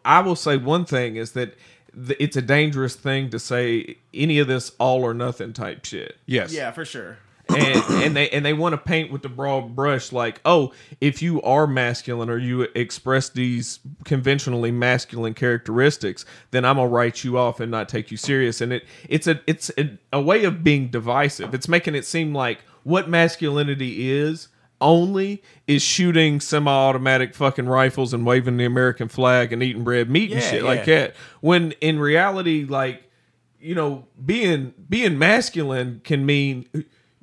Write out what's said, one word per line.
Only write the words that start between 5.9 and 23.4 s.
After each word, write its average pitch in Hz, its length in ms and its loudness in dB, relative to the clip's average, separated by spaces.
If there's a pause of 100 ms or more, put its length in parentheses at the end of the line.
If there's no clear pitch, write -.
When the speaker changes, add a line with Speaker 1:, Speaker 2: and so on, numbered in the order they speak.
Speaker 2:
Yes. 123 260 -2
Speaker 3:
Yeah, 139 180 -8
for 160 140 -12
sure. 110 340 -16 (320)
Speaker 1:
And, 135 320 4 (220)
and 147 120 0
they, 143 120 2
and 143 160 -2
they 147 80 0
wanna 156 240 0
paint 160 340 -4
with 135 120 -10
the 135 80 -10
broad 131 440 -4
brush, 135 380 0
like, 117 320 -4
"Oh, 156 300 4 (260)
if 139 220 0
you 170 180 0
are 143 260 2
masculine 120 600 -2
or 117 80 -2
you 123 260 -2 (120)
express 131 560 -2
these 123 500 -4 (240)
conventionally 127 680 0
masculine 120 600 -2
characteristics, 120 960 0 (240)
then 127 160 0
I'm 135 100 4
gonna 127 120 2
write 120 360 0
you 123 140 -2
off 123 220 0
and 113 100 -6
not 110 180 -4
take 110 220 -8
you 110 80 -10
serious." 131 420 0
And 123 140 -4
it, 120 100 -6 (240)
it's - 180 0
a, 160 200 2
it's - 320 -2
a, 151 100 0 (240)
a 139 80 0
way 190 240 4
of 170 180 0
being 143 260 4
divisive. 120 640 -2
It's 131 140 -6
making 170 260 0
it 139 100 -4
seem 160 300 -4
like 123 240 -2 (260)
what 175 240 0
masculinity 143 1000 0